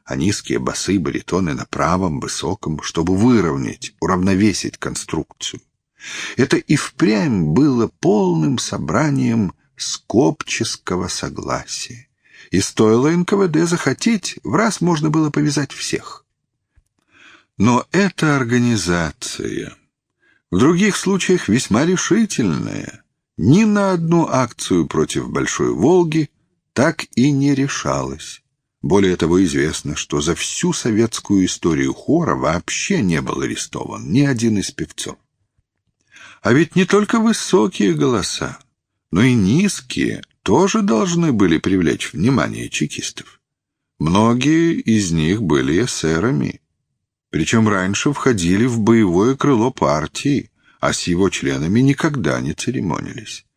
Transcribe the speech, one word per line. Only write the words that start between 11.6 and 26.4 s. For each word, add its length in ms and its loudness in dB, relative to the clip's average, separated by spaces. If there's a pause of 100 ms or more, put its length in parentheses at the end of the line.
И 80 2
стоило 480 2
Н 160 2
К 80 -6
В 160 2
Д 180 2
захотеть, 800 -2
в 100 -2
раз 260 0
можно 300 0
было 200 0
повязать 420 -2
всех. 480 -10 (1400)
Но 360 2
эта 440 2
организация 1400 -2 (760)
в 80 0
других 380 4
случаях 520 0
весьма 360 2
решительная, 1200 -2 (320)
ни 260 6
на 300 2
одну 360 2
акцию 600 0
против 420 -2
Большой 420 -2
Волги 580 2 (420)